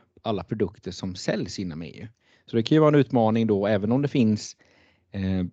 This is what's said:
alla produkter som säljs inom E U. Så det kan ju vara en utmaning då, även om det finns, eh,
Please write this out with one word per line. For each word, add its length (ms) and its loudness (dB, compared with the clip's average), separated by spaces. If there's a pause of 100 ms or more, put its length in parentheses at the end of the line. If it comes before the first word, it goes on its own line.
(220)
alla 220 -4
produkter 460 -6
som 240 -10
säljs 440 -6
inom 240 -8
E 120 -12
U. 140 -16 (380)
Så 100 -6
det 60 2
kan 140 2
ju 40 6
vara 140 6
en 60 6
utmaning 460 2
då, 200 0
även 260 0
om 100 2
det 60 -2
finns, 480 0 (540)
eh, 420 -2